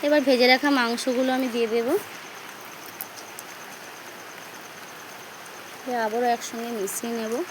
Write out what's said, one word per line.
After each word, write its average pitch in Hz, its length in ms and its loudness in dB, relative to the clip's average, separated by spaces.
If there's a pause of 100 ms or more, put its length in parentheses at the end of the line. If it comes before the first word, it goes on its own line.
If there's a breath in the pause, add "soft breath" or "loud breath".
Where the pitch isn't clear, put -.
এবার 294 220 8
ভেজে 247 260 8
রাখা 269 160 4 (100)
মাংসগুলো 240 580 2
আমি 262 180 2
দিয়ে 233 180 2
দেব। 233 140 2 (4000)
দিয়ে 247 220 0
আবারও 233 300 2
একসঙ্গে 233 340 -6 (100)
মিশিয়ে 233 400 -2
নেব। 220 140 -2 (180)